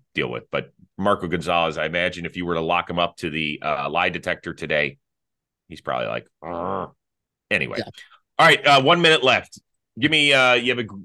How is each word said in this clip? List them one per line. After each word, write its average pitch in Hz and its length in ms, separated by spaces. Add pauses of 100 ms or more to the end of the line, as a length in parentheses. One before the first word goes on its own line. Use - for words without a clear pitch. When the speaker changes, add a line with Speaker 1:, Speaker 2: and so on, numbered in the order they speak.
(160)
Speaker 1:
deal 64 140
with. 60 200
But - 220 (260)
Marco 98 300
Gonzalez, 82 500
I 78 80
imagine 87 400
if 85 120
you 87 80
were 85 80
to 82 80
lock 85 280
him 85 80
up 85 200
to 87 120
the, 76 320
uh, 73 280
lie 87 180
detector 87 460
today, 73 440 (680)
he's 78 140
probably 62 260
like, 58 200 (140)
"Arr." 87 520 (580)
Anyway. 71 280
Speaker 2:
Yeah. - 100 (500)
Speaker 1:
All 156 60
right, 151 200
uh, 139 160
one 170 200
minute 160 220
left. 120 360 (400)
Give 143 100
me, 147 220
uh, 131 220
you 123 160
have 120 100
a 117 40
g-, 101 60 (160)